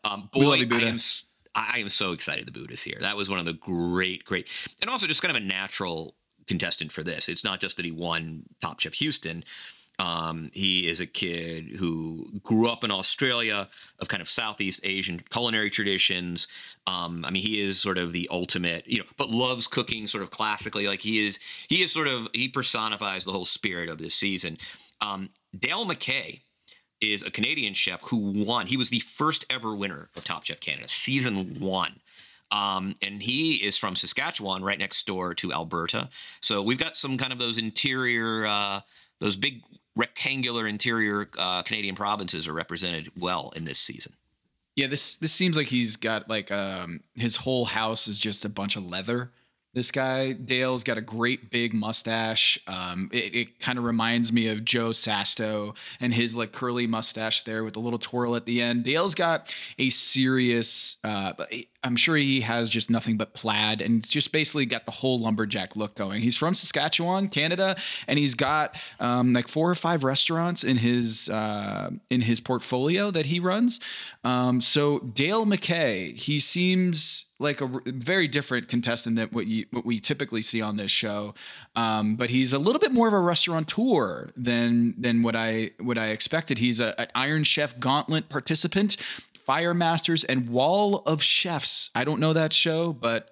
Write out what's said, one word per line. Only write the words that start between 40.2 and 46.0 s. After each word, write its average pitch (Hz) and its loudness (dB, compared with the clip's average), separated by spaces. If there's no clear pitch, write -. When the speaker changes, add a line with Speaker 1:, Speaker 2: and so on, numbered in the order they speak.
Speaker 1:
interior, 104 0
uh, 90 0
Canadian 104 -4
provinces 98 -2
are 78 -6
represented 82 -4
well 87 -2
in 80 -8
this 69 -2
season. - -2
Speaker 2:
Yeah, 135 2
this, - -2
this 156 0
seems 180 2
like 147 0
he's 117 0
got, 110 -4